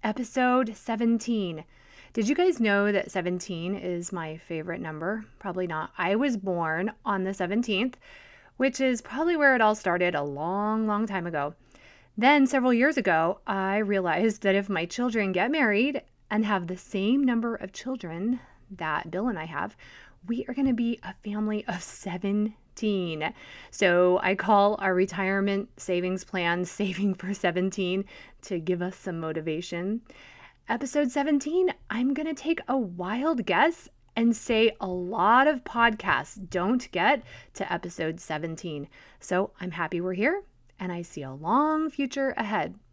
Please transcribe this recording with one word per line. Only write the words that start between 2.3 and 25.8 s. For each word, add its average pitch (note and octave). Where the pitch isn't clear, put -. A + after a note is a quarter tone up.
guys F4+
know G#3
that G3+
seventeen F3+
is F3
my D#3+
favorite E3
number? E3+
Probably F#3
not. E3
I F#3
was B3
born F3
on G3
the F#3+
seventeenth, G#3
which -
is B3+
probably E4
where C#4
it A#3
all G#3+
started F3+
a D3
long, F#3+
long G#3+
time F#3+
ago. D3+
Then C4+
several B3+
years B3+
ago, E3+
I G3
realized G3
that G3
if G3
my F3
children A3
get F#3
married C4+
and G#3+
have F#3+
the F3+
same A3
number A#3
of -
children A#3
that D#3+
Bill F#3+
and F#3+
I D#3+
have, D#3+
we A#3
are B3+
gonna C4+
be A#3
a F#3+
family G#3+
of F3
seventeen. G3+
So F3+
I F#3+
call G3+
our G3
retirement G3
savings F#3